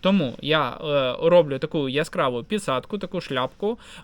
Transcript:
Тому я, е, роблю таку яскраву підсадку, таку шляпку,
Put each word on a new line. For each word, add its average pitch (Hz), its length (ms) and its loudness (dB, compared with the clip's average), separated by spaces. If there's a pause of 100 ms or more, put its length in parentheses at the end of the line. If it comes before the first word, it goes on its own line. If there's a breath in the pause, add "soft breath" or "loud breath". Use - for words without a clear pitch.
Тому 180 420 2
я, 147 280 2
е, 139 460 0 (120)
роблю 156 300 6
таку 147 300 -2
яскраву 135 560 -2
підсадку, 196 540 -4
таку 185 220 -6
шляпку, 139 580 -4 (260 loud breath)